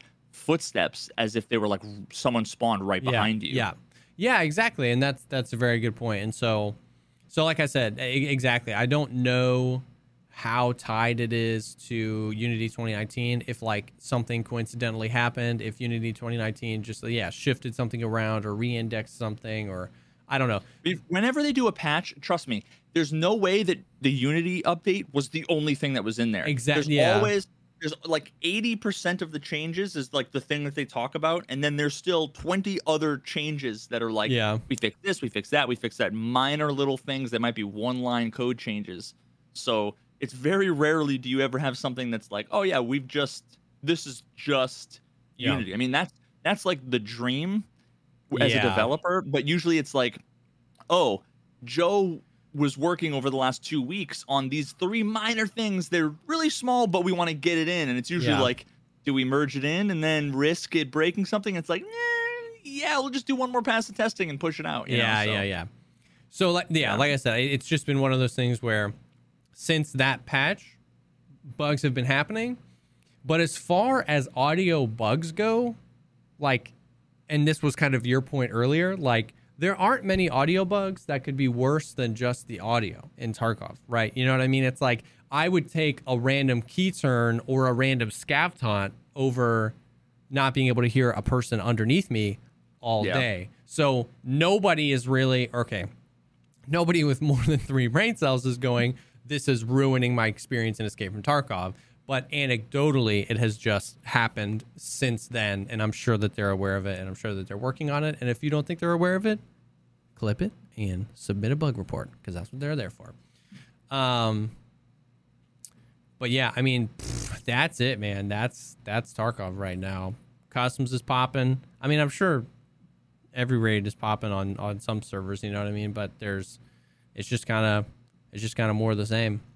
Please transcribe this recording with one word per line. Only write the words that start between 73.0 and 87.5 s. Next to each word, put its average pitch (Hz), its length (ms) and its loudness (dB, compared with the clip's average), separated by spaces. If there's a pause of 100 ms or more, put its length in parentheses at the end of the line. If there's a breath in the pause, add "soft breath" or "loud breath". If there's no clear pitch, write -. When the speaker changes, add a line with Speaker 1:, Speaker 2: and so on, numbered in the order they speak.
Speaker 2:
But 160 160 2
as 165 160 0
far 233 520 2
as 147 280 2
audio 151 520 2
bugs 117 440 0
go, 226 440 0 (640)
like, 135 340 0 (560)
and 151 180 4
this 156 140 2
was 143 140 2
kind 139 180 2
of 120 120 0
your 127 160 4
point 131 300 -2
earlier, 156 460 2
like, 120 360 0 (260 soft breath)
there 185 160 0
aren't 208 280 2
many 190 240 2
audio 156 380 2
bugs 196 400 -2
that 139 180 -2
could 139 140 -4
be 135 100 4
worse 131 460 2
than 117 220 -2
just 123 320 -2
the 107 120 -10
audio 107 560 -2
in 113 160 -6
Tarkov, 113 440 -2 (120)
right? 113 300 0
You 127 80 2
know 131 60 4
what 131 100 4
I 131 60 4
mean? 135 160 4
It's 127 180 0
like, 123 220 2 (280 soft breath)
I 156 160 2
would 180 220 2
take 156 380 0
a 127 100 0
random 131 460 2
key 185 280 0
turn 117 540 2
or 131 220 2